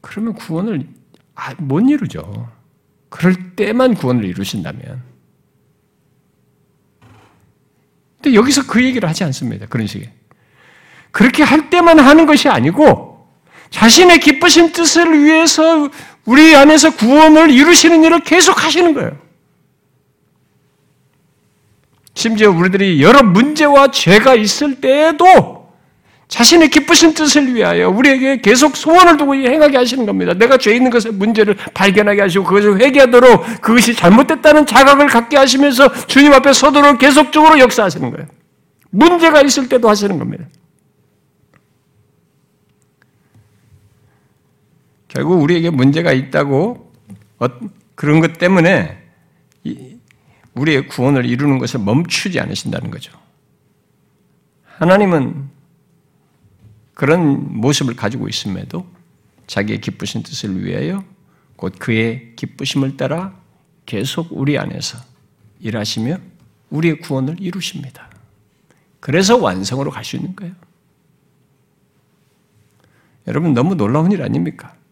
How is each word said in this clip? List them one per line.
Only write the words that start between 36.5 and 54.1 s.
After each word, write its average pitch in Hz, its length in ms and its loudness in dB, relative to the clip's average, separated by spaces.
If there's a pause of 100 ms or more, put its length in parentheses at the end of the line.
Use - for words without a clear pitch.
서도록 285 460 2
계속적으로 294 640 4
역사하시는 190 500 0
거예요. - 180 -14 (600)
문제가 320 520 2
있을 269 280 -2
때도 240 180 0
하시는 202 300 -2
겁니다. - 280 -10 (4000)
결국 156 340 -4
우리에게 165 280 -2
문제가 147 420 -2
있다고, 143 800 -6 (480)
어, - 80 -4 (480)
그런 151 240 -2
것 165 180 -4
때문에 175 640 -2 (640)
이, - 320 -16 (600)
우리의 135 320 -4
구원을 127 380 -4
이루는 131 320 -4
것을 123 220 -8
멈추지 160 600 -6
않으신다는 - 500 -10
거죠. - 220 -20 (1600)